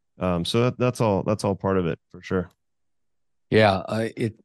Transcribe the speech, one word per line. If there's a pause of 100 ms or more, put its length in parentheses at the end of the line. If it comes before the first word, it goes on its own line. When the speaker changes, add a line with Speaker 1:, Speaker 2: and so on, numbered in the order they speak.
(180)
Speaker 1:
Um,
so
that,
that's
all,
that's
all
part
of
it (140)
for
sure. (1000)
Speaker 2:
Yeah, (120)
uh,
it,